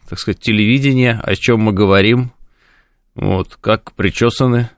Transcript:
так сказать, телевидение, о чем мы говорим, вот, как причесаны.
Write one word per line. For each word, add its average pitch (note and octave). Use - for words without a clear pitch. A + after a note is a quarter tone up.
так -
сказать, -
телевидение, B2
о G2
чем A2+
мы G#2+
говорим, G#2
вот, -
как -
причесаны. A#2+